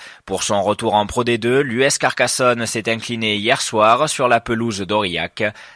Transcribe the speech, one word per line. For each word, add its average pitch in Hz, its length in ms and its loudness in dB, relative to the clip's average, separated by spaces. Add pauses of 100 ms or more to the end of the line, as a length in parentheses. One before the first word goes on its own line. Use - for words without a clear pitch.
(260)
Pour 95 160 -4
son 101 220 0
retour 104 320 0
en 104 100 2
Pro 123 180 -2
D 117 140 0
deux, 123 240 2
l'U 127 220 0
S 139 160 2
Carcassonne 123 680 0
s'est 113 240 -4
incliné 113 460 -2
hier 113 260 0
soir 117 480 4
sur 131 180 0
la 120 120 4
pelouse 117 420 -2
d'Aurillac. 92 640 -2 (320)